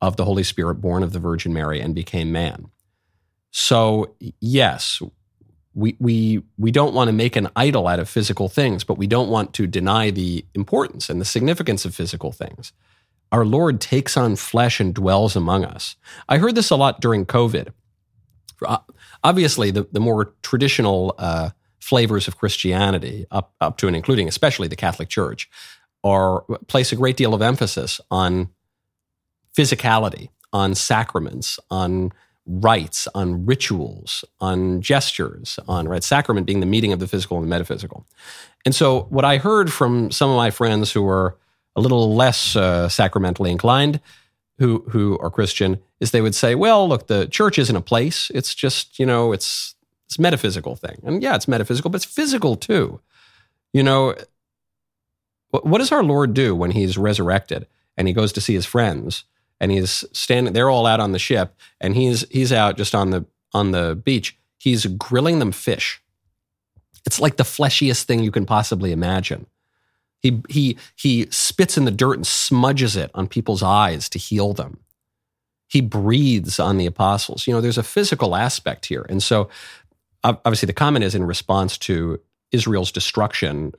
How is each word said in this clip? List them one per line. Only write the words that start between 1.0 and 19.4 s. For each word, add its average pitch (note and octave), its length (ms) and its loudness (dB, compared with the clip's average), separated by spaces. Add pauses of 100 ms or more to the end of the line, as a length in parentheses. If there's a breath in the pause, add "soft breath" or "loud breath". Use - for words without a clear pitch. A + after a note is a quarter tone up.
of F2 80 -4
the F2 80 -6
Virgin E2+ 320 -4
Mary D#2 280 -4
and D#2 140 -6
became E2 380 -6
man. E2 400 -6 (800)
So, A2 680 2
y-, A2+ 200 -16
yes, A2+ 600 0 (720)
we, G#2+ 280 -2
we, A2+ 420 0 (140)
we A2 160 0
don't C#3+ 220 2
want A#2+ 120 2
to A2+ 60 2
make A#2 240 2
an G2 180 0
idol B2 320 2
out F2 140 2
of - 80 -4
physical G2 400 -2
things, A2+ 340 0
but - 160 -4
we G2 80 -2
don't A2+ 240 2
want G#2+ 220 0
to G2 160 -2
deny G2+ 420 0
the F2+ 340 -4 (120)
importance - 520 -4
and F2 120 -4
the F#2+ 40 -4
significance B2+ 600 0
of E2+ 100 -8
physical E2 380 -8
things. - 400 -14 (580)
Our A#2 140 4
Lord C3 360 2
takes - 360 0
on A#2+ 180 2
flesh A#2 460 0
and F#2 120 0
dwells F#2+ 440 2
among F2+ 280 0
us. - 300 -10 (340 loud breath)
I C#3 100 4
heard A3 180 2
this A3+ 140 2
a E3+ 40 4
lot C3+ 260 2
during A2 240 2
covid. A2 440 0 (1000)
Uh, - 120 -2 (440 loud breath)
obviously, D3 480 2